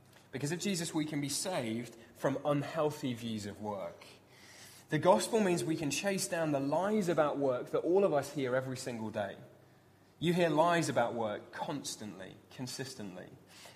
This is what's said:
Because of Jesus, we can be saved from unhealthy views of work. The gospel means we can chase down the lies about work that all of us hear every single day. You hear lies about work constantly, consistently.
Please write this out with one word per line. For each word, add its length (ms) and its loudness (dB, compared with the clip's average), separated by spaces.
Because 200 -2
of 80 -4
Jesus, 340 -2
we 100 2
can 160 -2
be 80 -2
saved 680 -2
from 280 0
unhealthy 680 0
views 320 -6
of 140 -10
work. 440 -6
The 80 2
gospel 420 6
means 240 2
we 120 0
can 140 -2
chase 380 -2
down 240 0
the 80 2
lies 480 2
about 300 4
work 340 0
that 60 2
all 260 4
of 80 4
us 180 0
hear 240 0
every 220 0
single 320 -6
day. 280 -4
You 120 2
hear 180 4
lies 380 4
about 260 2
work 380 -4
constantly, 840 -8
consistently. 680 -10